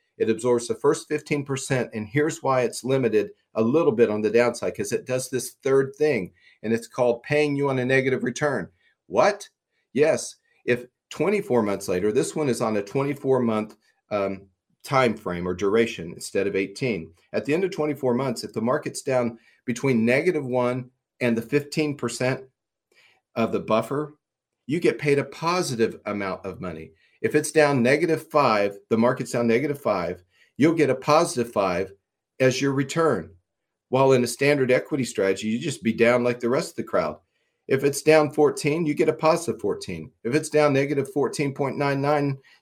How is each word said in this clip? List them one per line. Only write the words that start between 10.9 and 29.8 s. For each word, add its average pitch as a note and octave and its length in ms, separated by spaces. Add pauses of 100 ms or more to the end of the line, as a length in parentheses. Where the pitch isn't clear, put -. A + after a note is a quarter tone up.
twenty-four D#3+ 540
months G2 240
later, G2 240
this C#3+ 240
one D3+ 140
is A#2 120
on A2 160
a G2+ 60
twenty-four C#3 560
month, A2 360 (340)
um, G2 340 (400)
time B2+ 320
frame F2 320
or F2+ 60
duration G2 600
instead - 340
of F#2+ 80
eighteen. G2 560 (220)
At A2 120
the C#3 80
end F#3 100
of F3+ 80
twenty-four C#3+ 420
months, B2 300
if - 100
the A2 80
market's B2+ 400
down B2 360 (280)
between A#2+ 400
negative D3 400
one B2+ 440 (300)
and A#2 160
the A2+ 60
fifteen C#3+ 560
percent B2+ 480 (920)
of A2+ 160
the G#2+ 80
buffer, C3+ 580 (500)
you D3+ 120
get E3 200
paid C#3+ 200
a C3+ 60
positive C#3+ 800
amount G2+ 400
of F#2 160
money. D#2+ 300 (300)
If A#2 140
it's D3+ 160
down C#3+ 320
negative D#3 460
five, G#2+ 500 (100)
the A2+ 80
market's B2 340
down A#2+ 140
negative C3+ 340
five, F2+ 440 (340)